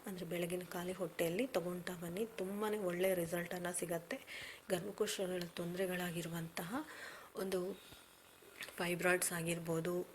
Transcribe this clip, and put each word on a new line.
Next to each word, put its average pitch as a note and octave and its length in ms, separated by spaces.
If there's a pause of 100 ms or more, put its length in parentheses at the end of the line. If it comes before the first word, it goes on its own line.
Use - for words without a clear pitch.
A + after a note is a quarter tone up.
ಅಂದರೆ F3+ 200
ಬೆಳಗಿನ F3 440
ಖಾಲಿ F3+ 240
ಹೊಟ್ಟೆಯಲ್ಲಿ F3+ 540
ತಗೊಳ್ತಾ F3+ 460
ಬನ್ನಿ. F3 320 (120)
ತುಂಬಾ G#3 440
ಒಳ್ಳೆಯ F#3 320
ರಿಸಲ್ಟನ್ನು F3 600
ಸಿಗತ್ತೆ. E3+ 460 (500)
ಗರ್ಭಕೋಶಗಳ F#3 760 (100)
ತೊಂದರೆಗಳಾಗಿರುವಂತಹ F3 1200 (600)
ಒಂದು F#3+ 440 (1000)
ಫೈಬ್ರಾಯ್ಡ್ಸ್ F3+ 540
ಆಗಿರ್ಬೋದು, E3+ 840